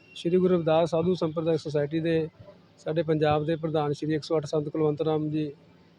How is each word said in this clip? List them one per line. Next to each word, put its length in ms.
ਸ਼੍ਰੀ 220
ਗੁਰੂ 180
ਰਵਿਦਾਸ 360
ਸਾਧੂ 240
ਸੰਪਰਦਾਇਕ 460
ਸੁਸਾਇਟੀ 400
ਦੇ 280
ਸਾਡੇ 240
ਪੰਜਾਬ 420
ਦੇ 120
ਪ੍ਰਧਾਨ 360
ਸ਼੍ਰੀ 220
ਇੱਕ 100
ਸੌ 120
ਅੱਠ 100
ਸੰਤ 220
ਕੁਲਵੰਤ 340
ਰਾਮ 280
ਜੀ 140